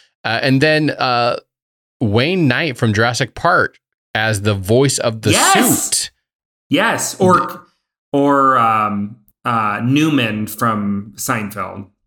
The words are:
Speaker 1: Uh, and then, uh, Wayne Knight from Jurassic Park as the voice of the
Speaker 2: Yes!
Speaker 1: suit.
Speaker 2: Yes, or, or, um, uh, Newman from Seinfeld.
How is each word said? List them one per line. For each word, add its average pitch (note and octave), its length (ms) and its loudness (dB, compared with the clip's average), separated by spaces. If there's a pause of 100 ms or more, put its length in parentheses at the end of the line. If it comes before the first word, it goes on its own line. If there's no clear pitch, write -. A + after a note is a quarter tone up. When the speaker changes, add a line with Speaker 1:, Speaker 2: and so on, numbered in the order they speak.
(240)
Speaker 1:
Uh, A2+ 200 -2
and C3+ 180 2
then, D#3 300 2
uh, A#2+ 460 0 (600)
Wayne C#3 480 2
Knight C3 300 -2
from A2 160 2
Jurassic A#2 400 0
Park E3+ 460 0 (340)
as G#2+ 300 -2
the G#2+ 100 2
voice A2+ 460 2
of A2+ 240 -4
the - 80 2
Speaker 2:
Yes! D#4 220 4 (400)
Speaker 1:
suit. - 180 -4 (580)
Speaker 2:
Yes, F#3 500 0
or, - 460 2 (480)
or, C#3 460 2
um, G#2+ 580 0 (280)
uh, G#2+ 380 -2
Newman B2+ 640 0
from G#2 680 -4
Seinfeld. G2+ 720 -8 (200)